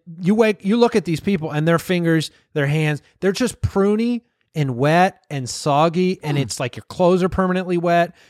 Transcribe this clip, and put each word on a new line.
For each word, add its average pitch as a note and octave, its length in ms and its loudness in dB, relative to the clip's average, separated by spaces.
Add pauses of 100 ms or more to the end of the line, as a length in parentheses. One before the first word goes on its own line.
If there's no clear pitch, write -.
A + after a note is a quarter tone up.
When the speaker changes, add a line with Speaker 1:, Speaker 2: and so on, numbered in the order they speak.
(200)
Speaker 1:
you F#3+ 140 2
wake, A3 300 2
you G3+ 140 0
look A#3 180 4
at F#3 80 2
these D#3+ 160 -2
people D#3+ 300 -2
and D3+ 180 0
their E3 100 4
fingers, E3 520 0 (240)
their C#3+ 120 0
hands, D3+ 360 -2 (180)
they're F#3+ 120 2
just - 280 -4
pruny G#3+ 640 0 (320)
and C#3 240 -2
wet E3+ 520 2
and C3 180 -6
soggy, E3 760 0
and D3 160 -4
Speaker 2:
Mm. - 20 0
Speaker 1:
it's A#2 180 -6
like C3 180 -6
your - 120 -14
clothes F3+ 340 2
are F#3 60 2
permanently F3+ 480 -2
wet. E3+ 380 0 (160)